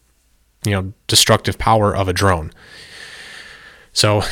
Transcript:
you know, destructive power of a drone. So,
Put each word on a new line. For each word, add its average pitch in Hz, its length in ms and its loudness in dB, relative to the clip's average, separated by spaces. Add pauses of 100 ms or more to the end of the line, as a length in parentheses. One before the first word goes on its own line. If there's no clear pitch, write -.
(640)
you 110 60 0
know, 98 220 -4 (160)
destructive - 500 2
power 107 380 2
of 95 100 -2
a 90 60 -2
drone. 87 400 0 (1400)
So, 104 360 2